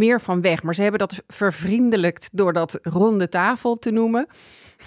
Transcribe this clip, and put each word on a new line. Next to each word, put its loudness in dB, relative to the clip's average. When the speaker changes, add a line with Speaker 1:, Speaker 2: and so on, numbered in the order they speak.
Speaker 1:
<laughs> 6
Speaker 2:
meer 2
van -2
weg. 0
Maar -4
ze -2
hebben 0
dat -6
vervriendelijkt 0
door 2
dat -4
ronde 2
tafel 0
te -4
noemen. 0